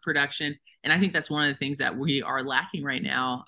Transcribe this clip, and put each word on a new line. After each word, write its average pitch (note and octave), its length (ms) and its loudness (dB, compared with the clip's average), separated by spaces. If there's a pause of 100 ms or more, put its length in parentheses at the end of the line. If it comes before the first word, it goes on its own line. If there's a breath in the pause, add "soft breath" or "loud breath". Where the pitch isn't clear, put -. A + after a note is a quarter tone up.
production. C#3+ 560 0 (260 soft breath)
And D3+ 100 4
I F3 60 4
think F#3+ 140 4
that's D#3 160 -2
one D3+ 140 0
of C#3+ 100 4
the C3 60 -8
things C#3 200 -2
that A#2 160 0
we C#3 280 0
are C3 180 -2
lacking C#3 420 -2
right C3 200 -4
now, B2+ 440 -2